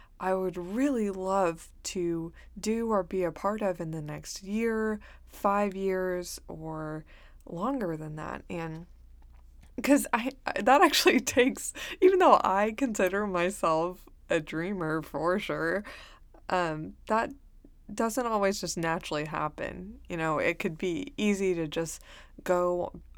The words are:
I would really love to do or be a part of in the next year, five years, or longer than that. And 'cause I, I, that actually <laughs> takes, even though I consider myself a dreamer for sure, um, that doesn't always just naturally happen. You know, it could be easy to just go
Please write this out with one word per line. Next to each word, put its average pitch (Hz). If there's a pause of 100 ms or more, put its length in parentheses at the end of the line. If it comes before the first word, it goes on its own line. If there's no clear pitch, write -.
(200)
I 185
would 185
really 214
love 185 (160)
to 170 (280)
do 226
or 202
be 180
a 165
part 208
of 185
in 165
the 160
next 151
year, 220 (260)
five 202
years, 185
or 156 (420)
longer 196
than 156
that. -
And 165 (960)
'cause 269
I, 240 (160)
I, -
that 262
actually -
<laughs> -
takes, - (280)
even 370
though 302
I 208
consider 208
myself 175 (260)
a 170
dreamer 160
for 160
sure, 165 (680)
um, 170 (140)
that 226 (600)
doesn't 226
always 202
just -
naturally 165
happen. 160
You 175
know, 160
it 165
could 165
be 175
easy 196
to 165
just 165 (420)
go 180 (260)